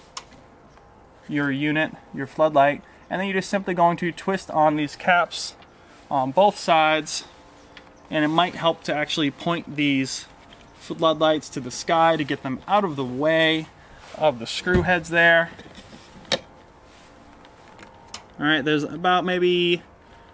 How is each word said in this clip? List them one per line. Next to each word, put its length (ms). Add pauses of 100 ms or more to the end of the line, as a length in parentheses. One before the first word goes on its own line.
(1300)
your 240
unit, 400 (220)
your 140
floodlight. 540 (280)
And 100
then 80
you're 120
just 100
simply 240
going 240
to 160
twist 360
on 280
these 180
caps 600 (540)
on 220
both 260
sides, 680 (840)
and 140
it 60
might 260
help 280
to 120
actually 360
point 440
these 500 (500)
floodlights 720
to 100
the 120
sky 440
to 80
get 200
them 220
out 200
of 100
the 80
way 640 (480)
of 240
the 60
screw 380
heads 260
there. 420 (3000)
All 60
right, 180
there's 200
about 420
maybe 560 (520)